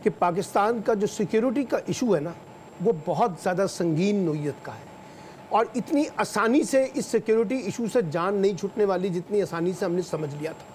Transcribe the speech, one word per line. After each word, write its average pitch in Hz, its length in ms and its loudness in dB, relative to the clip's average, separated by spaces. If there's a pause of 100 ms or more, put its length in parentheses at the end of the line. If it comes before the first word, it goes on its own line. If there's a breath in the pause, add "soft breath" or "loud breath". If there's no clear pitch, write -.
कि 214 60 4
पाकिस्तान 202 680 2
का 226 140 2
जो 202 120 0
सिक्योरिटी 226 580 0
का - 140 -2 (100)
इशू 214 260 0
है 151 60 2
ना, 165 140 -6 (480)
वो 214 100 2 (140)
बहुत 180 360 0
ज़्यादा 190 240 0
संगीन 185 580 0
नोयत 151 320 -2 (100)
का 127 60 -12
है 110 120 -16 (680 loud breath)
और 220 240 2
इतनी 285 300 0 (120)
आसानी 220 460 2
से 269 200 4 (120)
इस - 100 -2
सिक्योरिटी 226 500 2 (120)
इशू 220 200 -4
से 240 140 2
जान 170 320 0
नहीं 196 220 2
छूटने 196 280 0
वाली, 190 260 2
जितनी 180 300 0
आसानी 170 320 0
से 185 140 -2
हमने 180 160 0
समझ 156 320 -4
लिया 151 180 -8
था। - 220 -18